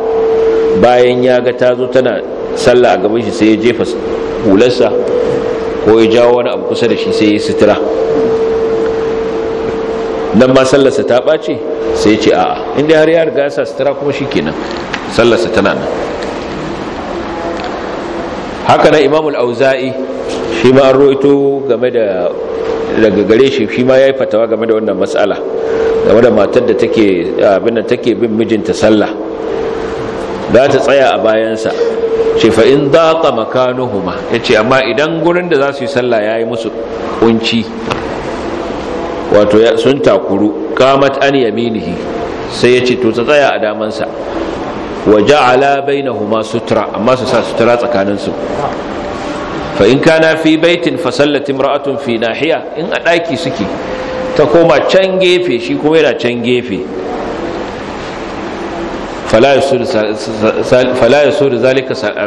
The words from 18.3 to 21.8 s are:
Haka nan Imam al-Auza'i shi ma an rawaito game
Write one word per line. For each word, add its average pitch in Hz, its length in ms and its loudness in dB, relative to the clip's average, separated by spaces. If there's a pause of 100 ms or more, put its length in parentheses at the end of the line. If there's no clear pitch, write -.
Haka 147 280 4
nan 151 80 6
Imam 151 320 2
al-Auza'i 127 560 0 (720)
shi 123 100 6
ma 135 180 6
an 131 40 4
rawaito 139 720 2
game 120 240 0